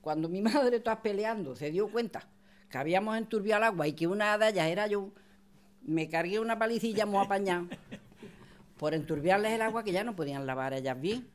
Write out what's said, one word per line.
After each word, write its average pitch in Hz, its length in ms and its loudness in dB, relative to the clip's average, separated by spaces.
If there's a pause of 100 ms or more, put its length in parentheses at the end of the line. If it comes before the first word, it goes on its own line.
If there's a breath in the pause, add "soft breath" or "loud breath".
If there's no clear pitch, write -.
Cuando 156 280 -2
mi 185 140 -4
madre, 240 380 4
todas 220 200 -2
peleando, 208 540 -2
se 147 160 -6
dio 202 200 0
cuenta 226 360 -4 (420 soft breath)
que - 100 -8
habíamos 190 380 2
enturbiado 214 460 0
el - 60 4
agua 170 180 0
y 151 60 0
que 160 140 -2
una 208 320 2
de 220 100 6
ellas 185 200 2
era 196 180 0
yo, 202 240 -2 (720 loud breath)
me 160 260 0
cargué 170 320 0
una 226 180 -2
palicilla 220 480 0
muy 196 180 2
apañada 190 420 0 (1120 loud breath)
por 156 160 0
enturbiarles 160 580 2
el 226 100 0
agua, 220 220 -2
que 202 80 -2
ya 190 120 0
no 226 120 -6
podían 139 300 -4
lavar 131 260 -2
ellas 131 280 -2
bien. 226 340 -4